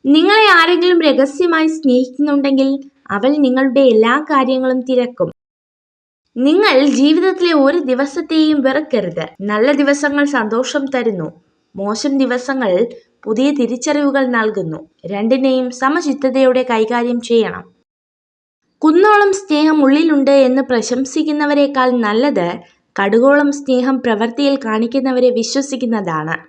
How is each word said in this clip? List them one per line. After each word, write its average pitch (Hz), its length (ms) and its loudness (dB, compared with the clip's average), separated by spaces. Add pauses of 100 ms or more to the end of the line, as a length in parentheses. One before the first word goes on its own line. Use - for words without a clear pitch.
നിങ്ങളെ 359 400 4 (140)
ആരെങ്കിലും 349 480 2
രഹസ്യമായി 311 680 0
സ്നേഹിക്കുന്നുണ്ടെങ്കിൽ 269 920 0 (460)
അവൾ 233 160 0 (140)
നിങ്ങളുടെ 262 380 2 (100)
എല്ലാ 226 220 4 (160)
കാര്യങ്ങളും 262 560 0
തിരക്കും. 247 420 -2 (1040)
നിങ്ങൾ 311 400 2 (220)
ജീവിതത്തിലെ 339 640 2
ഒരു 294 180 2 (100)
ദിവസത്തെയും 311 760 -2
വെറുക്കരുത്. 226 580 -2 (260)
നല്ല 214 300 0
ദിവസങ്ങൾ 285 440 0 (100)
സന്തോഷം 247 500 -2 (100)
തരുന്നു, 208 340 -4 (480)
മോശം 220 460 -4
ദിവസങ്ങൾ 247 500 -2 (520)
പുതിയ 226 240 -2 (100)
തിരിച്ചറിവുകൾ 269 680 -2 (120)
നൽകുന്നു. 208 440 -4 (320)
രണ്ടിനെയും 254 560 0 (120)
സമചിത്തതയോടെ 262 880 0
കൈകാര്യം 240 580 -2
ചെയ്യണം. 190 360 -2 (1160)
കുന്നോളം 403 580 4
സ്നേഹം 311 460 0
ഉള്ളിലുണ്ട് 277 500 2 (120)
എന്ന് 262 220 0
പ്രശംസിക്കുന്നവരെക്കാൾ 277 1200 -2 (160)
നല്ലത് 208 420 0 (480)
കടുകോളം 262 540 2 (100)
സ്നേഹം 262 460 -2
പ്രവൃത്തിയിൽ 240 500 0 (100)
കാണിക്കുന്നവരെ 247 720 0
വിശ്വസിക്കുന്നതാണ്. 220 1000 -4 (120)